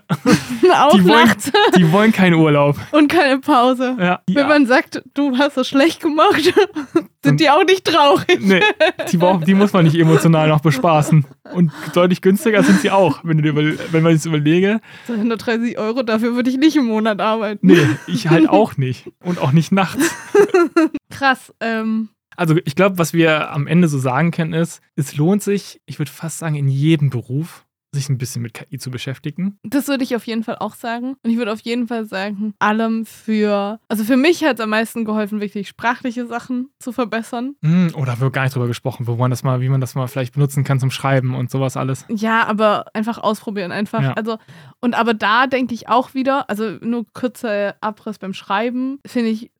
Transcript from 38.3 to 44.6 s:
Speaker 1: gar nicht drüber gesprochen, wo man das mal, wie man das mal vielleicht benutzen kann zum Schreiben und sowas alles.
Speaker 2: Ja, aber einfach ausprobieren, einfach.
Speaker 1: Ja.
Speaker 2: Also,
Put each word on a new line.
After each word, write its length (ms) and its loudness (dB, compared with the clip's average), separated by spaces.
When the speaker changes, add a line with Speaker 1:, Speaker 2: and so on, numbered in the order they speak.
Speaker 1:
gar 120 0
nicht 120 0
drüber 120 -2
gesprochen, 400 -6
wo 100 -4
man 140 0
das 120 -4
mal, 200 -2
wie 80 -2
man 100 0
das 140 -6
mal 120 -4
vielleicht 280 -8
benutzen 300 0
kann 140 0
zum 120 0
Schreiben 440 -2
und 160 -6
sowas 280 -4
alles. 320 -6
Speaker 2:
Ja, 360 -2
aber 460 0
einfach 240 -6
ausprobieren, 560 -6
einfach. 300 -4
Speaker 1:
Ja. 100 0
Speaker 2:
Also, 240 -6